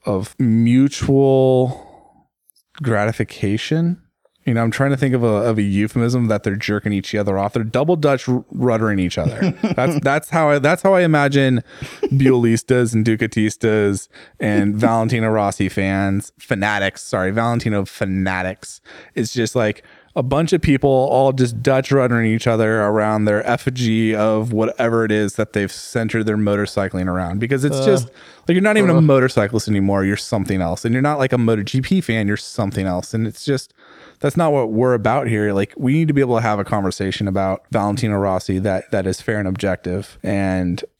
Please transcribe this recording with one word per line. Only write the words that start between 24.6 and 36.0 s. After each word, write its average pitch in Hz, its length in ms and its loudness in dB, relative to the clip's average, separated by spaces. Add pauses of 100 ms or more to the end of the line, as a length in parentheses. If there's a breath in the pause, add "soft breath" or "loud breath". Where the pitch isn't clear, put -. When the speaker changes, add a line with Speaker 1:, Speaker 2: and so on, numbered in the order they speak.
Speaker 1:
it 107 40 -2
is 107 260 0
that - 180 -4
they've 101 180 0
centered 113 520 -4
their 107 120 0
motorcycling 101 720 -2
around. 90 320 -4
Because 127 240 -2
it's 143 140 0
Speaker 2:
Uh, 135 80 -2
Speaker 1:
just, 143 200 4 (400 loud breath)
like, 170 80 2
you're 185 80 4
not 214 140 2
even 202 140 4
a 165 80 4
Speaker 2:
uh, - 20 6
Speaker 1:
motorcyclist 127 680 2
anymore. 98 360 2
You're 98 140 0
something 98 420 -4
else. 85 240 -4
And 117 80 -2
you're 127 100 0
not, 147 160 0
like, 135 140 0
a 127 60 2
Moto 113 260 0
G 131 160 -2
P 190 220 0
fan. 110 260 -2
You're 104 80 0
something 101 500 -6
else. 92 260 -4
And 113 140 -2
it's - 180 -12
just, - 300 -4 (460 loud breath)
that's 143 160 -2
not 165 160 2
what 127 180 0
we're 123 240 2
about 117 320 0
here. 104 260 0
Like, 98 240 -2
we 135 180 0
need 165 120 2